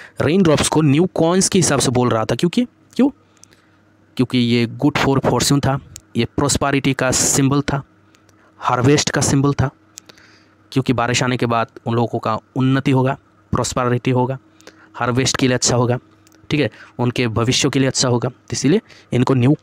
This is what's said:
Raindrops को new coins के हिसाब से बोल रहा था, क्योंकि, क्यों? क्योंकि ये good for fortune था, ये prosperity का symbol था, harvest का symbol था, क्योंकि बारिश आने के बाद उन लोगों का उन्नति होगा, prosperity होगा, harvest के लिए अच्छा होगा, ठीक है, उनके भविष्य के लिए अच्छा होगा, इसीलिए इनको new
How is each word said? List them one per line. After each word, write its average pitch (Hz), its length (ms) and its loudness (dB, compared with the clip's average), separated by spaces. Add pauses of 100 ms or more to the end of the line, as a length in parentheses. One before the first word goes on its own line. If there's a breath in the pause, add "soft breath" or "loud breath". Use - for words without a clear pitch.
(220 loud breath)
Raindrops 156 480 2
को 156 120 2
new 156 240 4 (100)
coins 180 340 2
के 196 100 2
हिसाब 147 200 2
से 135 120 0
बोल 123 180 2
रहा 113 160 0
था, 120 100 -2
क्योंकि, 175 300 0 (300)
क्यों? 269 140 2 (1080 soft breath)
क्योंकि 127 200 0
ये 120 300 2
good 127 300 -2
for 131 240 0
fortune 135 380 0
था, 135 200 -2 (380)
ये 117 80 0 (120)
prosperity 139 560 0
का 131 180 -2
symbol 139 500 0
था, 139 200 -4 (760 soft breath)
harvest 123 500 2
का 151 120 -2
symbol 139 320 2
था, 131 160 -2 (1040 loud breath)
क्योंकि 131 220 -2
बारिश 120 300 0
आने 127 140 0
के 123 80 -2
बाद 117 220 0 (180)
उन 117 100 -2
लोगों 120 240 -2
का 110 180 -4 (180)
उन्नति 135 360 0
होगा, 131 260 0 (360)
prosperity 123 580 -2
होगा, 123 260 0 (580 loud breath)
harvest 120 420 -2
के 135 100 0
लिए 123 80 0
अच्छा - 200 -2
होगा, 120 220 2 (520)
ठीक 151 100 0
है, 127 100 0 (300 loud breath)
उनके 123 280 -2
भविष्य 117 420 0
के 135 100 0
लिए 135 80 2
अच्छा 127 220 -2
होगा, 120 200 0 (220)
इसीलिए 143 300 0 (320 loud breath)
इनको 123 200 2
new 131 300 2